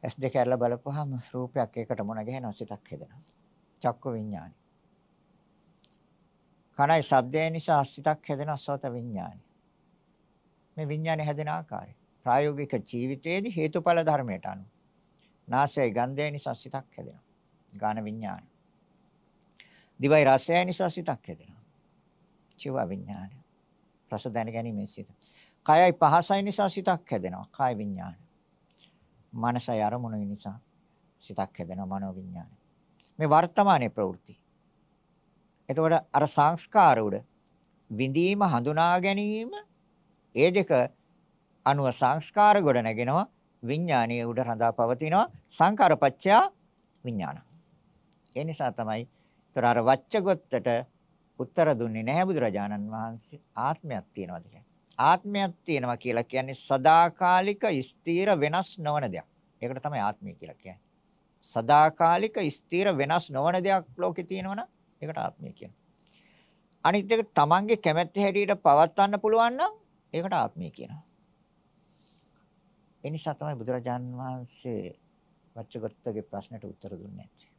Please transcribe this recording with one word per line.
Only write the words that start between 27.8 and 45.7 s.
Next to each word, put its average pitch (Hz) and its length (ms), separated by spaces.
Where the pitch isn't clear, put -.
මනසයි 117 480
අරමුණු 113 380
නිසා 101 400
සිතක් - 340
හැදෙනවා. 92 340
මනෝ 98 260
විඥානි. 90 400
මේ 156 100
වර්තමානයේ 170 600
ප්‍රවෘත්ති. 92 440
එතකොට 160 400
අර 139 160
සංස්කාර 156 760
උඩ 104 160
විඳීම 147 560
හඳුනා 156 520
ගැනීම 208 540
ඒ 151 160
දෙක 180 200
අනුව 139 240
සංස්කාර 160 720
ගොඩ 139 180
නැගෙනවා 120 480
විඥානීය 120 600
උඩ 117 160
රඳා 117 340
පවතිනවා 156 580
සංකාරපච්චය 196 840